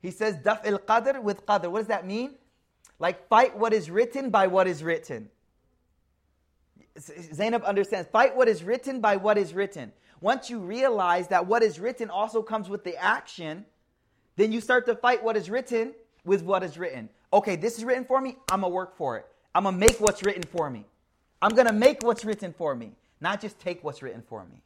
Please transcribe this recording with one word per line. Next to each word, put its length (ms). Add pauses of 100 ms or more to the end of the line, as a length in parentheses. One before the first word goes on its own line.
He 80
says, 260
"دَفْعِ 280
الْقَدْرِ 580
with 240
qadr." 240
What 80
does 80
that 180
mean? 300 (640)
Like, 280
fight 300
what 160
is 160
written 400
by 160
what 220
is 160
written. 460 (1700)
Z-, 340
Zainab 300
understands. 460
Fight 260
what 120
is 160
written 380
by 140
what 240
is 160
written. 360 (280)
Once 320
you 80
realize 720
that 180
what 160
is 160
written 320
also 320
comes 260
with 140
the 140
action, 680 (680)
then 160
you 100
start 240
to 100
fight 280
what 120
is 140
written 460 (280)
with 200
what 180
is 160
written. 320 (240)
Okay, 220
this 240
is 40
written 220
for 160
me, 160 (140)
I'ma 160
work 280
for 220
it. 80 (300)
I'ma 160
make 280
what's 240
written 200
for 260
me. 160 (560)
I'm 140
gonna 180
make 300
what's 200
written 300
for 220
me, 200 (240)
not 220
just 180
take 240
what's 200
written 180
for 240
me. 200